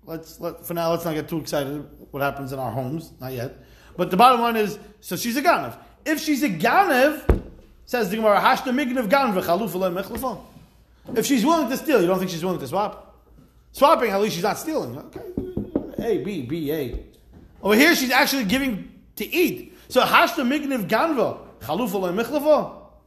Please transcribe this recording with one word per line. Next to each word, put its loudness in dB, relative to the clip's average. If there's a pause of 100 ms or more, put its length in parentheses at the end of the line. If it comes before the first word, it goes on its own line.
Let's, -14
let, -10
for -6
now, 0
let's 0
not -2
get -4
too -4
excited -6 (240)
what -4
happens -4
in -8
our -4
homes, -6
not -10
yet. -8 (420)
But -2
the 0
bottom 6
line 0
is, -2 (220)
so -10
she's -4
a -2
Ganav. 0 (280)
If -2
she's -2
a 0
Ganav, 2 (420)
says -2
the -4
Gemara, 4
"Hashta 2
mignav 0
Ganav, 2
chalufa 0
lo 0
mechlufo." -6 (760)
If 0
she's 4
willing 2
to -2
steal, 2
you 4
don't 2
think -4
she's -6
willing -2
to -8
swap? -6 (560)
Swapping, 4
at 0
least 0
she's -6
not -2
stealing. -6
Okay. -16 (760)
A, -2
B, -6
B, -6
A. -6 (580)
Over 4
here, 6
she's -2
actually 2
giving -2 (240)
to -6
eat. -2 (100)
So, 4
"Hashta 4
mignav -2
Ganva, 2 (220)
chalufa -2
lo -2
mechlufo." 0 (260)